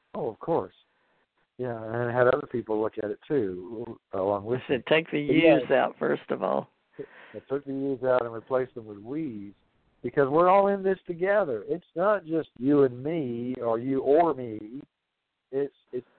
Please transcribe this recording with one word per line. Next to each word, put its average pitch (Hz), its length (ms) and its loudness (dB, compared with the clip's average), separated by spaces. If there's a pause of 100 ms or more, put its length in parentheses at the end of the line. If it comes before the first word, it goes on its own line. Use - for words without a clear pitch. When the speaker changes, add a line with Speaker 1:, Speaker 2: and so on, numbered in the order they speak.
(160)
Speaker 1:
Oh, 147 140 -4
of 101 100 -12
course. 120 340 -2 (840)
Yeah, 117 240 -6
and 117 260 -2
I - 20 -4
had 123 160 4
other 143 240 2
people 110 300 -2
look 110 160 -2
at 107 140 -6
it 101 160 -8
too, 113 720 -6 (140)
along 98 320 0
with 120 160 -2
Speaker 2:
I - 60 -16
said, 139 100 -2
Speaker 1:
me. 110 120 -6
Speaker 2:
"Take 160 220 2
the 147 160 -2
Speaker 1:
But 147 80 2
yeah, 156 240 6
Speaker 2:
"yous" 123 120 -4
out 123 280 2
first 147 320 -2
of 131 100 -4
all." 95 260 -2 (320)
Speaker 1:
I - 480 -16
took 143 180 -4
the 135 80 -8
"yous" 135 300 -4
out 127 220 2
and 117 80 -10
replaced 127 400 -4
them 113 140 -14
with 104 100 -14
"we's," 110 560 -8 (480)
because 135 280 2
we're 170 200 6
all 196 180 6
in 202 140 0
this 190 240 0
together. 175 640 0
It's 165 160 -4 (100)
not 190 300 2
just 156 320 -4
you 139 280 4
and 123 180 -4
me 127 580 -4
or 117 160 0
you 131 240 -2
or 156 320 4
me. 117 480 -10 (720)
It's, 139 220 -2 (180)
it's, 123 160 -10 (120)